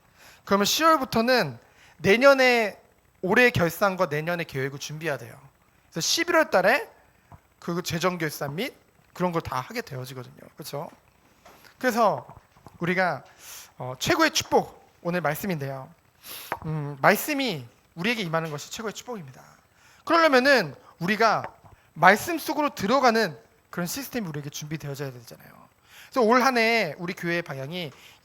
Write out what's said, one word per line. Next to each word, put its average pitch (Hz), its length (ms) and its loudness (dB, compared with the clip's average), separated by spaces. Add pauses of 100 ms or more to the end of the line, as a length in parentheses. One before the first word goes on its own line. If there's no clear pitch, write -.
(460)
그러면 202 200 2
시월부터는 240 920 2 (400)
내년에, 240 840 4 (420)
올해 240 280 4
결산과 185 580 0
내년의 160 380 -4
계획을 135 340 -6
준비해야 151 380 -6
돼요. 113 220 -18 (520)
그래서 170 100 -6
십일월 330 480 2
달에 214 400 2 (680)
그 175 220 -6
재정 170 360 -2
결산 147 380 -6
및 240 200 -6 (380)
그런 180 180 -2
걸 165 100 -2
다 - 200 -6
하게 226 200 -10
되어지거든요. 131 540 -14 (220)
그쵸? 151 320 -10 (880)
그래서 208 480 0 (520)
우리가, 175 440 -2 (540)
어, 127 200 -10
최고의 330 340 0
축복, - 520 -2 (180)
오늘 175 200 -4
말씀인데요. 147 680 -6 (760)
음, 147 360 -8
말씀이 202 640 0 (300)
우리에게 208 280 -4
임하는 160 280 -4
것이 147 200 -12
최고의 214 220 -10
축복입니다. 175 480 -14 (640)
그러려면은 262 720 4 (240)
우리가 196 440 2 (500)
말씀 208 440 4
속으로 294 380 -4
들어가는 220 600 2 (320)
그런 175 180 -6
시스템이 247 400 -8
우리에게 147 220 -10
준비되어져야 147 640 -10
되잖아요. - 380 -20 (600)
그래서 262 120 0
올 233 200 6
한 254 160 2
해 220 400 2
우리 180 160 -8
교회의 170 280 -4
방향이 151 500 -10 (340)